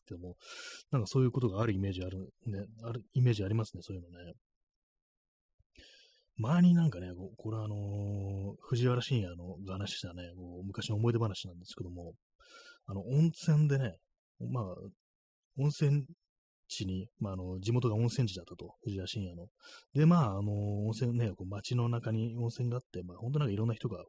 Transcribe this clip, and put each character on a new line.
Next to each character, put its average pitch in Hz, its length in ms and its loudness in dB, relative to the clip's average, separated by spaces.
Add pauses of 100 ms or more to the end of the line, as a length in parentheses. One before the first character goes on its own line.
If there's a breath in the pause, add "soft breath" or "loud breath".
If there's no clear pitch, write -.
け - 60 -12
ど 87 80 -12
も、 90 160 -12 (540 loud breath)
な 139 80 2
ん 113 40 2
か 95 40 -2
そ 135 140 2
う 127 40 8
い - 20 6
う 117 60 4
こ 135 80 0
と 120 80 4
が 98 140 0
あ 117 40 2
る 110 60 2
イ 95 60 0
メ 98 100 0
ー 95 40 0
ジ 92 100 -4
あ 92 60 -6
る、 95 260 -10 (100)
ね、 101 220 -6 (160)
あ 117 100 -6
る 117 100 -6 (120)
イ 127 80 4
メ 123 80 6
ー 113 40 4
ジ 101 80 -2
あ 95 60 0
り 107 60 2
ま 110 100 2
す - 120 -10
ね、 - 60 -12
そ 98 120 -10
う - 20 -8
い 87 40 -8
う - 20 -12
の 85 80 -18
ね。 87 240 -14 (2000 loud breath)
前 135 240 4
に 175 140 10
な 170 120 8
ん 135 40 6
か 92 100 -2
ね、 90 140 -8
こ-、 92 240 -10
こ 110 120 -6
れ 110 60 -2
は 110 80 -4
あ 107 40 -4
の 104 80 -4
ー、 101 840 -4
藤 123 280 2
原 123 120 2
信 117 220 0
也 85 140 -6
の 87 280 -10
が 95 140 -6
話 95 180 -6
し - 40 -8
た 90 120 -8
ね、 87 240 -12
こ 90 260 -14
う、 98 40 -8
昔 107 240 -6
の 107 60 0
思 113 140 4
い - 40 4
出 113 40 2
話 104 280 -2
な 90 80 -12
ん 87 40 -18
で 87 60 -18
す - 100 -16
け - 80 -10
ど 90 80 -10
も、 87 220 -12 (720 loud breath)
あ 98 80 -10
の、 98 140 -6
温 151 280 4
泉 151 340 4
で 139 100 4
ね、 120 180 -2 (420)
ま 123 220 -4
あ、 104 40 -2 (920)
温 139 100 2
泉 143 360 2 (640)
地 - 180 -4
に、 95 220 -2 (100)
ま 101 120 -2
あ、 - 20 -4
あ 92 40 -4
の、 92 220 -4
地 101 140 0
元 123 160 4
が 107 60 2
温 113 120 4
泉 117 220 2
地 95 80 -8
だ 85 60 -10
っ - 20 -14
た - 100 -18
と、 87 280 -14
藤 101 140 -4
原 92 100 -4
信 98 180 -4
也 87 100 -6
の。 85 140 -12 (460 loud breath)
で、 143 100 6
ま 160 300 8
あ、 98 40 0
あ 101 40 0
の、 104 100 0 (340)
温 110 40 2
泉 120 280 0
ね、 113 140 2
こ 92 120 -10
う、 - 20 -8
街 101 280 -4
の 120 140 4
中 117 240 0
に 113 240 0
温 117 120 0
泉 120 200 -2
が 120 80 -2
あ - 40 -2
っ - 20 -12
て、 - 200 -8
ま 90 120 -10
あ、 - 20 -18
ほ 117 140 -4
ん - 20 -2
と 151 60 2
な 147 80 2
ん - 20 2
か 98 40 0
い 101 40 0
ろ 110 80 2
ん 117 40 2
な 113 60 2
人 120 140 -4
が、 - 200 -8